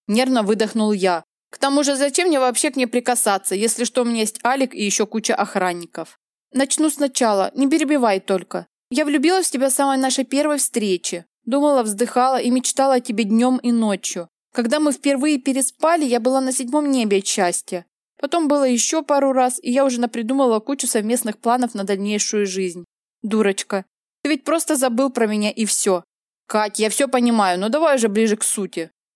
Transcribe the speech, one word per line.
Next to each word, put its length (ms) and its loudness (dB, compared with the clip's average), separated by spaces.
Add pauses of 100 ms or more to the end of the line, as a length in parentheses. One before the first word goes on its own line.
нервно 340 2
выдохнул 500 0
я. 300 0 (300)
"К 60 -20
тому 260 2
же, 100 2
зачем 340 0
мне 120 2
вообще 300 0
к 60 -8
ней 100 0
прикасаться, 680 0
если 300 -2
что, 180 -2
у 20 -2
меня 160 -2
есть 240 -4
Алик 300 0
и 80 -6
еще 240 0
куча 280 -2
охранников?" 840 -4 (340)
"Начну 360 0
сначала, 640 0
не 140 0
перебивай 520 2
только. 460 -4 (240)
Я 140 0
влюбилась 440 2
в 40 -2
тебя 160 0
с 60 0
самой 240 0
нашей 260 -2
первой 320 0
встречи. 720 -4 (180)
Думала, 380 2
вздыхала 580 0
и 100 0
мечтала 440 2
о 60 2
тебе 240 -2
днем 340 2
и 120 -2
ночью. 580 -2 (240)
Когда 280 0
мы 120 2
впервые 460 0
переспали, 680 0
я 140 0
была 200 2
на 120 -2
седьмом 380 -2
небе 280 2
от 80 -2
счастья. 580 -2 (340)
Потом 300 -2
было 160 2
еще 380 0
пару 300 2
раз, 300 0
и 80 -4
я 140 2
уже 160 0
напридумала 600 0
кучу 260 -6
совместных 520 -2
планов 360 0
на 100 -6
дальнейшую 600 -2
жизнь. 400 -6 (360)
Дурочка, 640 -2 (380)
ты 80 -2
ведь 140 -2
просто 320 0
забыл 340 0
про 160 0
меня 240 -2
и 140 -4
все". 400 0 (420)
"Кать, 340 -2
я 100 2
все 180 0
понимаю, 500 2
но 100 -2
давай 280 2
уже 120 0
ближе 280 2
к 60 -8
сути". 480 -6 (260)